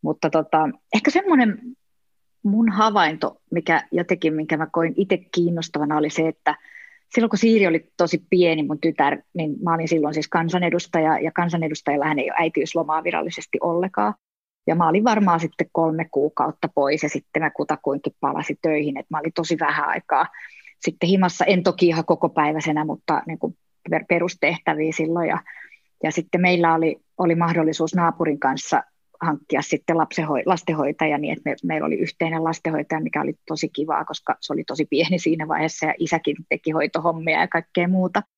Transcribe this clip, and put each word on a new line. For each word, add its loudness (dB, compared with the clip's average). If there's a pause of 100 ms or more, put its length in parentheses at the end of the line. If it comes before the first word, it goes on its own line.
Mutta 0
tota, 2 (260)
ehkä 4
semmoinen 4 (840)
mun 4
havainto, 2
mikä 0 (100)
jotenkin, 0
minkä -2
mä -2
koin -2
itse 0
kiinnostavana, -2
oli 0
se, -2
että -2 (600)
silloin 2
kun 0
Siiri 4
oli 0
tosi 0
pieni, 4
mun -4
tytär, 0 (120)
niin -4
mä 0
olin -2
silloin 2
siis -4
kansanedustaja, 0
ja -2
kansanedustajallahan -2
ei -2
ole -4
äitiyslomaa -2
virallisesti -4
ollenkaan. 0 (520)
Ja 2
mä 4
olin 4
varmaan 4
sitten -4
kolme 0
kuukautta -2
pois, 0
ja -2
sitten -4
mä 0
kutakuinkin -4
palasin -4
töihin, 0
että -10
mä -2
olin -4
tosi -2
vähän 0
aikaa 0 (540)
sitten -2
himassa, 2
en 4
toki 4
ihan 2
kokopäiväisenä, 0
mutta -2
niin -8
kuin -6 (340)
per-, -2
perustehtäviä 0
silloin. -2
Ja, 0 (640)
ja -2
sitten -2
meillä 4
oli, 0 (220)
oli 2
mahdollisuus 0
naapurin 0
kanssa 0 (380)
hankkia -2
sitten -2
lapsenhoi-, -2
lastenhoitaja, 0
niin -4
että -6
me, -4
meillä -4
oli -2
yhteinen -2
lastenhoitaja, -4
mikä -4
oli -4 (140)
tosi -6
kivaa, -4
koska -6
se -10
oli -4
tosi -4
pieni 0
siinä -2
vaiheessa, -2
ja -2
isäkin -2 (120)
teki -4
hoitohommia -2
ja 0
kaikkea -2
muuta. 2 (160)